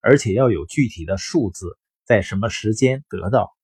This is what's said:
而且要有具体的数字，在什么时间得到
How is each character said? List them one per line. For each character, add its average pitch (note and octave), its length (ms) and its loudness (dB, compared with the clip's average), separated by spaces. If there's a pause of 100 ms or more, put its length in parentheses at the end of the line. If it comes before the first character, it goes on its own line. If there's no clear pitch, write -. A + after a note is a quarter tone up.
而 B2+ 160 6
且 G#2+ 160 -2
要 B2+ 160 4
有 E2+ 160 -2
具 C3 240 0
体 E2 160 -12
的 G2 120 -4
数 A2 340 -2
字， - 280 -14 (240)
在 G#2+ 180 4
什 - 140 -8
么 G#2+ 140 -2
时 G#2+ 260 -2
间 C3 320 0
得 F#2 220 -8
到 A#2 340 0